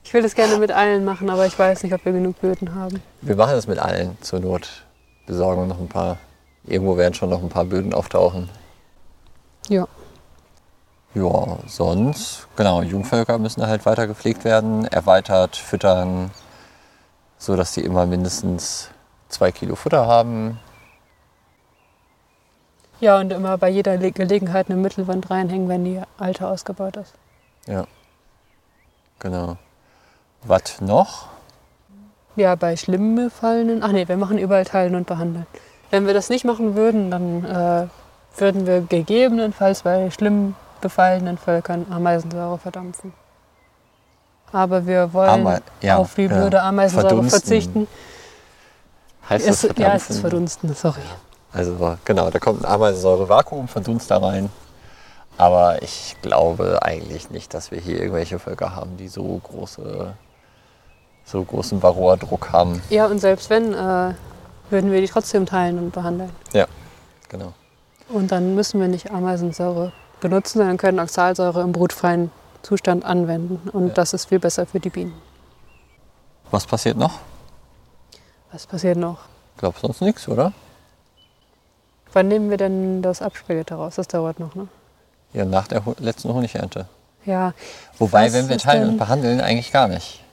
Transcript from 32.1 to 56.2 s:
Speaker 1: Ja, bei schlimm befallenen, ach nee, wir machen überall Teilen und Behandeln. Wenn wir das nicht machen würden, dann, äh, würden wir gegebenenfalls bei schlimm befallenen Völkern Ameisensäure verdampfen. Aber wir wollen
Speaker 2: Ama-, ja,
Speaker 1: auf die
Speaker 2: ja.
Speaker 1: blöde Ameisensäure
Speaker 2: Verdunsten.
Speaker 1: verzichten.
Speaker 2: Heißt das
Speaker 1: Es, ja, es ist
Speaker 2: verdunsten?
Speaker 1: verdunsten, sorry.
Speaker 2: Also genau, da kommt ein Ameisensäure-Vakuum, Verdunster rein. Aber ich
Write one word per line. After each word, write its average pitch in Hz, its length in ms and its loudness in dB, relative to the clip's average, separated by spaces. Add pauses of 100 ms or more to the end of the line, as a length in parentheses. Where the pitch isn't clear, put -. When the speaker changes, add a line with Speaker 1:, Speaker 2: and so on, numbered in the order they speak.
Speaker 1:
Ja, 190 180 4
bei 170 220 -2
schlimm 202 400 0
befallenen, 233 680 0
ach 202 100 0
nee, 185 140 2
wir 180 100 -2
machen 196 220 0
überall 190 260 2
Teilen 185 300 0
und 180 120 -2
Behandeln. 170 400 -6 (440)
Wenn 196 160 2
wir 196 80 2
das 196 140 0
nicht 247 160 -2
machen 226 320 0
würden, 214 340 2
dann, 175 340 -4
äh, 175 420 0 (520)
würden 196 280 2
wir 180 160 4
gegebenenfalls 208 1000 2
bei 185 280 0
schlimm 202 440 0 (260)
befallenen 180 580 2
Völkern 170 520 -2
Ameisensäure 175 680 -2
verdampfen. 180 540 -14 (1400)
Aber 185 340 0
wir 180 260 2
wollen 190 160 4
Speaker 2:
Ama-, 101 320 4 (200)
ja, 95 160 4
Speaker 1:
auf 92 180 2
die 202 80 0
Speaker 2:
ja. 196 60 2
Speaker 1:
blöde 196 340 4
Ameisensäure 196 460 4
Speaker 2:
Verdunsten. 202 320 4
Speaker 1:
verzichten. 208 480 0 (1400)
Speaker 2:
Heißt 110 200 2
das 101 160 2
Speaker 1:
Es, 104 120 2
ja, 196 180 4
es - 160 -4
ist 214 100 -4
Speaker 2:
verdunsten? 170 480 -2
Speaker 1:
verdunsten, 147 60 -2
sorry. 147 260 -2 (520)
Speaker 2:
Also 87 520 -2
genau, 87 260 2
da 85 80 0
kommt 107 240 0
ein - 80 -2
Ameisensäure-Vakuum, 101 960 4
Verdunster 104 560 -2
rein. 95 280 -2 (840)
Aber 87 460 6
ich - 400 -12